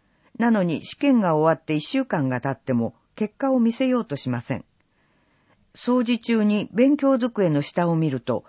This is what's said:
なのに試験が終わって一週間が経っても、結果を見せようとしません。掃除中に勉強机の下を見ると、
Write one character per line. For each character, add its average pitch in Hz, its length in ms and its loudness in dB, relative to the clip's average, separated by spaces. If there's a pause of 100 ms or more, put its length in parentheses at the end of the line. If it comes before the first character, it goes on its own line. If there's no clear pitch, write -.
(380)
な 233 120 2
の 214 120 2
に 165 220 -2
試 - 140 -10
験 262 220 4
が 170 160 2
終 156 200 4
わ - 40 -20
っ - 40 -20
て 156 100 -2
一 151 60 0
週 269 240 -2
間 156 240 -2
が 127 120 -2
経 139 100 -4
っ 131 120 -8
て 127 120 -2
も、 117 200 -2 (220)
結 214 220 -6
果 269 120 -2
を 262 80 2
見 226 140 2
せ 262 140 -2
よ 254 140 0
う 240 40 -6
と 143 120 -8
し - 120 -8
ま 120 120 -4
せ 120 160 -6
ん。 - 80 -12 (1080)
掃 247 300 0
除 233 140 -2
中 220 260 0
に 208 280 0
勉 269 240 4
強 269 220 2
机 220 300 0
の 147 140 0
下 175 260 -2
を 165 80 0
見 160 140 0
る 131 100 -4
と、 - 280 -4